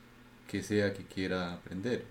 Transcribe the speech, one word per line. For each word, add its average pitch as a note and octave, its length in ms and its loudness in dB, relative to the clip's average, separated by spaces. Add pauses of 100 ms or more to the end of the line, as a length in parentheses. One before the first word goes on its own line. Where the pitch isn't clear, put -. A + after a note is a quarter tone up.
(500)
que G2 120 0
sea G2+ 320 4
que F#2 120 -10
quiera F#2 480 0
aprender. G#2 580 -2